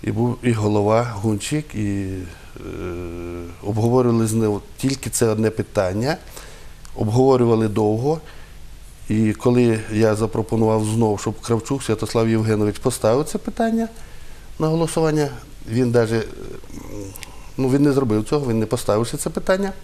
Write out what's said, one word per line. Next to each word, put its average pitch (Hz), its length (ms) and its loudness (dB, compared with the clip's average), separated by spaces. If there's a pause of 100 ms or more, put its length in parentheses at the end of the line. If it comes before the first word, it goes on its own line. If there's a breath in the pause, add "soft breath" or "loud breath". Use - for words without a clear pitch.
і 110 80 -2
був 117 320 0
і 123 80 2
голова 107 520 4
Гунчик, 113 720 -2
і, 101 320 -2
е, 92 540 -12 (1000)
обговорювали 117 640 4
з 107 60 -2
ним 107 260 2 (180)
тільки 131 320 -2
це 117 180 2
одне 110 220 2
питання, 104 680 -2 (800 loud breath)
обговорювали 117 720 4
довго. 113 540 0 (880 loud breath)
І 107 240 2
коли 120 460 4 (140)
я 107 220 4
запропонував 110 680 2
знову, 110 320 2
щоб 104 240 -4
Кравчук 117 420 -2
Святослав 113 460 0
Євгенович 107 500 2
поставив 123 460 2
це - 120 -6
питання 226 500 -2 (720 loud breath)
на 156 80 2
голосування, 160 640 2 (400)
він 120 220 2
даже, 113 260 4
е, 110 60 0 (1300 loud breath)
ну, 131 120 0
він 139 140 4
не 147 80 6
зробив 117 320 2
цього, 143 260 0
він 113 100 2
не 110 60 2
поставив 113 420 0
ще 147 100 -6
це - 120 -4
питання. 190 440 -2 (100)